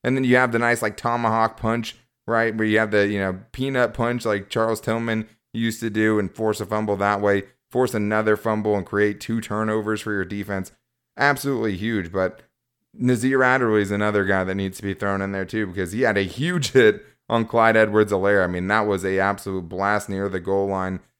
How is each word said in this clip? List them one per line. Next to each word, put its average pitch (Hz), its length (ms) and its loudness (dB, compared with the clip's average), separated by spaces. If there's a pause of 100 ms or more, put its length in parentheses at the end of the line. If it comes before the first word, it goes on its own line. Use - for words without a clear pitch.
And 127 140 0
then 131 80 0
you 123 120 4
have 127 160 4
the 117 60 0
nice, 120 220 0
like, 110 160 -4
tomahawk 113 600 0
punch, 113 380 -4 (300)
right? 113 300 0
Where 110 100 0
you 107 120 4
have 107 140 2
the, 101 140 4
you 101 120 -2
know, 95 220 -2 (120)
peanut 127 400 -2
punch 120 320 -4
like 104 240 -2
Charles 113 320 -2
Tillman 113 480 -2 (240)
used 113 280 -4
to 117 100 -4
do 107 280 2
and 98 160 -4
force 110 280 -2
a - 40 -4
fumble 107 300 -2
that 101 240 0
way, 101 220 2 (280)
force 123 220 0
another 107 460 0
fumble 107 360 0
and 95 120 -2
create 104 340 0
two 113 220 -4
turnovers 107 580 -2
for 110 120 -6
your 98 120 -2
defense. 98 480 -8 (460)
Absolutely 135 580 0
huge, 101 340 -4
but 92 300 -2 (540)
Nasir 127 480 0
Adderley 123 400 4
is 98 80 -2
another 104 340 0
guy 95 200 0
that 95 100 -4
needs 98 240 -6
to - 40 -14
be 98 120 -4
thrown 98 260 -4
in 98 120 -4
there 98 120 -6
too 107 220 -4
because 92 260 -6
he 113 80 -4
had 113 160 2
a 98 60 2
huge 143 500 -4
hit 110 320 6 (240)
on 117 160 2
Clyde 113 320 4
Edwards-Helaire. 101 680 4
I 90 40 2
mean, 90 220 -4
that 107 180 2
was 98 180 0
a 95 140 0
absolute 95 500 -2
blast 98 400 -2
near 98 220 -4
the 92 100 -4
goal 98 280 0
line 95 320 -4 (200)